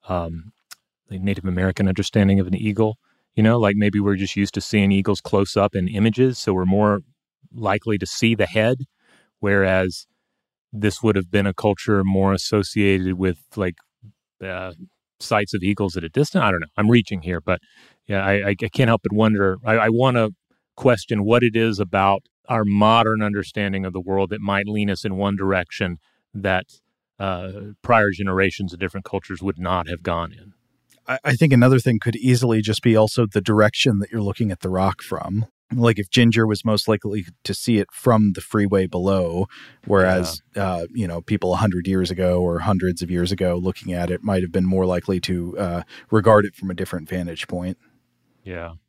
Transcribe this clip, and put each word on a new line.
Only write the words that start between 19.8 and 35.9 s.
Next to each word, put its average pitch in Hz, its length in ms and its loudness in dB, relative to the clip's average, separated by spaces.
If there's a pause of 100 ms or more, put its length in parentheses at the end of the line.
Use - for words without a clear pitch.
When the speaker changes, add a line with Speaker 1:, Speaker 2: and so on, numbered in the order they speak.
Speaker 1:
wanna 117 420 2 (460)
question 113 480 2
what 117 200 4
it 113 100 2
is 113 240 2
about 98 440 2 (260)
our 117 160 0
modern 107 580 4
understanding 101 640 -4
of 92 80 -8
the 92 80 -8
world 95 300 -2
that 104 100 -8
might 101 260 -2
lean 104 240 -2
us 92 140 -6
in 98 120 -4
one 101 200 -2
direction 92 640 -2 (360)
that, 95 300 -2 (560)
uh, 95 320 -6 (300)
prior 110 280 4
generations 95 600 -2
of 87 80 -12
different 95 260 -8
cultures 92 360 -8
would 95 160 -4
not 87 300 -4
have 85 140 -8
gone 85 300 -4
in. - 200 -20 (540)
Speaker 2:
I, 131 180 -6
I 143 100 -2
think 143 180 2
another 127 260 6
thing 117 220 0
could 117 160 -4
easily 117 440 2
just 107 220 -2
be 113 140 4
also 107 300 2
the 104 140 -2
direction 107 600 2
that 101 100 -6
you're 113 100 -4
looking 101 300 -2
at 90 100 -10
the 92 80 -6
rock 92 320 0
from. 90 460 -6 (260)
Like, 117 260 2